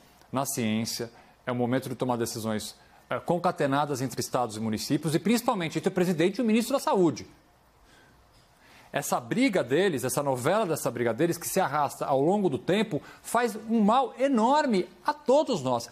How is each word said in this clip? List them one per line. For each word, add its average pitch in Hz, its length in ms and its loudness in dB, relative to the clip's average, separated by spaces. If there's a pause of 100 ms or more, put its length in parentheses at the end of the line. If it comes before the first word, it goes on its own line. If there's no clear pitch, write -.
(320)
na 135 140 -2
ciência, 113 680 -2 (340)
é 127 60 -4
o 123 40 -2
momento 123 320 -2
de 123 80 -8
tomar 127 200 -2
decisões, 110 600 -4 (340)
eh, 127 100 -2
concatenadas 147 840 0
entre 127 180 -6
estados 120 380 -2
e - 20 -10
municípios 123 540 -2
e 160 60 2
principalmente 196 580 0
entre 156 120 0
o - 40 -6
presidente 180 440 2
e - 40 -2
o 247 40 2
ministro 220 280 2
da 269 60 0
Saúde. 185 480 2 (1700)
Essa 151 260 0
briga 175 440 2
deles, 143 400 2
essa 127 180 -2
novela 143 460 0
dessa 147 240 -2
briga 120 220 0
deles, 160 220 2
que - 120 -10
se - 120 0
arrasta 143 460 -2
ao 139 160 2
longo 190 260 2
do 131 120 0
tempo, 196 420 0 (220)
faz 226 340 -2 (100)
um 226 140 2
mal 226 380 4
enorme 254 680 2 (160)
a - 80 0
todos 269 520 2
nós. 123 280 0